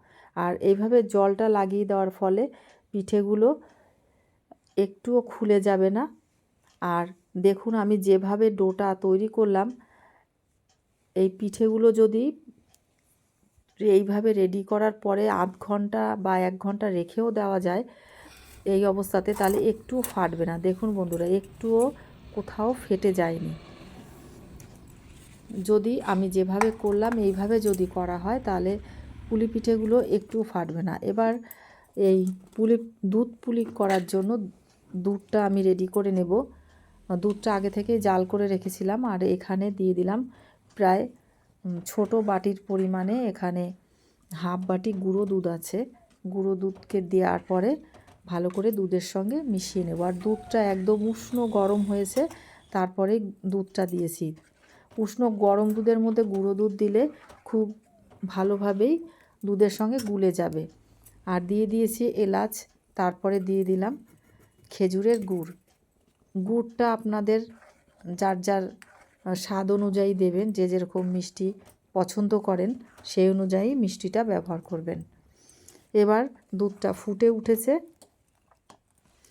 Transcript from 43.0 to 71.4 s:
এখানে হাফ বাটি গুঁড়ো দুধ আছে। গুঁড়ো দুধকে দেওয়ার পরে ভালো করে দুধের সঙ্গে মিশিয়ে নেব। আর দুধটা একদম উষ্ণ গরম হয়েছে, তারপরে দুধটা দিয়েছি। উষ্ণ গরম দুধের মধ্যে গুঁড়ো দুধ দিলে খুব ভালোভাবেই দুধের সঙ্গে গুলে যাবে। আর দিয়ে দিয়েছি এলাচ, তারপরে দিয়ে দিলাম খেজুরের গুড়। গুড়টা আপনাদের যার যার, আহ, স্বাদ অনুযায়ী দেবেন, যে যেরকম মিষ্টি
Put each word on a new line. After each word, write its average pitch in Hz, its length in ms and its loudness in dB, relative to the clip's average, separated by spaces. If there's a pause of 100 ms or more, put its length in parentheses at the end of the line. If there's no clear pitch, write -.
এখানে 180 440 -4 (640)
হাফ 180 320 -4
বাটি 185 260 -2
গুঁড়ো 190 340 -2
দুধ 190 200 -2
আছে। 170 380 -4 (420)
গুঁড়ো 190 280 -2
দুধকে 190 460 -4
দেওয়ার 180 480 2
পরে 190 280 2 (500)
ভালো 175 240 -4
করে 202 220 0
দুধের 185 280 0
সঙ্গে 202 420 -4
মিশিয়ে 190 420 -4
নেব। 170 180 -4
আর 180 100 0
দুধটা 214 500 -2
একদম 202 460 0
উষ্ণ 233 380 -4
গরম 208 360 2
হয়েছে, 202 460 0 (420)
তারপরে 190 500 0 (260)
দুধটা 190 400 -2
দিয়েছি। 170 480 -4 (640)
উষ্ণ 226 320 0
গরম 208 400 4
দুধের 226 280 2
মধ্যে 226 240 2
গুঁড়ো 196 320 0
দুধ 208 180 0
দিলে 208 360 2 (360)
খুব 214 320 -2 (500)
ভালোভাবেই 202 800 0 (420)
দুধের 202 240 4
সঙ্গে 220 280 -2
গুলে 196 340 0
যাবে। 170 340 -4 (600)
আর 180 140 0
দিয়ে 208 260 0
দিয়েছি 226 400 0
এলাচ, 208 600 -2 (280)
তারপরে 190 460 0
দিয়ে 190 240 -2
দিলাম 190 420 -2 (640)
খেজুরের 196 540 0
গুড়। 180 260 -6 (880)
গুড়টা 233 540 -2
আপনাদের 214 480 0 (720)
যার 190 260 0
যার, 190 300 -2 (540)
আহ, 185 100 -2
স্বাদ 190 380 -2
অনুযায়ী 202 420 2
দেবেন, 190 380 0
যে 185 160 0
যেরকম 180 400 -2
মিষ্টি 180 440 -4 (400)